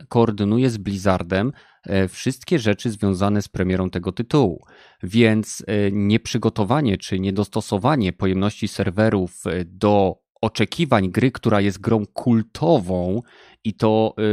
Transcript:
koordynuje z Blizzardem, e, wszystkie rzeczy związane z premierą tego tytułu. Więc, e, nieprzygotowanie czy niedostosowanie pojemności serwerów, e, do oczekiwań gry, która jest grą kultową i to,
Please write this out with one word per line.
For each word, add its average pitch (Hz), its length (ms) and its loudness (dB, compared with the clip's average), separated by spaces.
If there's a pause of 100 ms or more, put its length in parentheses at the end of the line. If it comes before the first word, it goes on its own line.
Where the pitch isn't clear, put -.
koordynuje 113 600 2
z 117 80 -4
Blizzardem, 95 720 -2 (320)
e, 95 240 0
wszystkie - 500 -4
rzeczy 107 320 -2
związane 101 520 0
z - 60 -14
premierą 92 420 -2
tego 92 220 -4
tytułu. 117 520 0 (380)
Więc, 110 640 2
e, 101 260 0
nieprzygotowanie 107 1080 0
czy - 220 -6
niedostosowanie 101 920 0
pojemności 98 560 -2
serwerów, 98 760 -2
e, 90 180 -4
do 95 600 0 (160)
oczekiwań 110 680 0
gry, 110 220 2
która 107 280 0
jest 101 200 -2
grą 113 260 0
kultową 107 1160 0 (420)
i 110 100 -4
to, 110 400 2 (180)